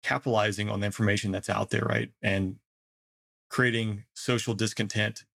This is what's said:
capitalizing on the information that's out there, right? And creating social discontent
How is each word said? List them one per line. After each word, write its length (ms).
capitalizing 640
on 120
the 60
information 440
that's 200
out 200
there, 140
right? 260
And 340
creating 540
social 400
discontent 720